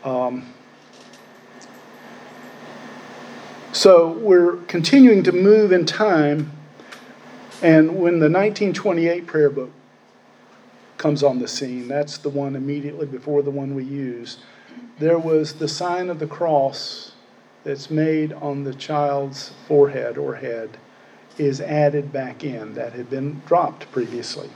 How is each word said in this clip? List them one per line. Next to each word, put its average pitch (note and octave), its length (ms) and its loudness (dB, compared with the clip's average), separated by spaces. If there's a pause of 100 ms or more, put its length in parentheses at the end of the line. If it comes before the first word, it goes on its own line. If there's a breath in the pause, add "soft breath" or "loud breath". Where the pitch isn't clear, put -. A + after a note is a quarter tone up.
Um, B2+ 480 -6 (3250)
so E3+ 400 8
we're F3+ 440 4 (100)
continuing G#3 560 6
to F3+ 100 2
move G3+ 400 4
in F3 140 2
time, D#3 680 0 (1080 loud breath)
and E3 360 6
when E3+ 200 2
the D3+ 100 4
nineteen G3 460 0
twenty-eight E3+ 520 -2
prayer D3+ 220 2
book B2+ 220 -4 (1300)
comes D3 240 0
on C3 160 2
the B2 100 -4
scene, B2+ 400 -8
that's D3 300 -6
the D3+ 100 -8
one C#3+ 260 -6
immediately C#3+ 520 -8
before C#3 360 -2
the C#3 80 -4
one C#3 240 -8
we C3+ 80 -6
use, B2+ 560 -10 (640 loud breath)
there E3 180 2
was D#3+ 360 0
the D#3 120 -8
sign F3+ 420 -6
of D#3+ 120 -8
the D3+ 60 -6
cross D3 840 -2 (520)
that's C#3+ 260 -8
made D#3 440 0
on C#3+ 280 -8
the C3+ 120 -8
child's C#3+ 760 -4 (140)
forehead C3+ 500 2
or C#3 200 -6
head A#2 400 -10 (640 soft breath)
is C#3 220 -2
added D3 520 0
back C3 320 -8
in. A2+ 300 -10
That A#2+ 180 -8
had B2 180 -12
been C#3 360 -6
dropped E3 440 0
previously. A#2 640 -8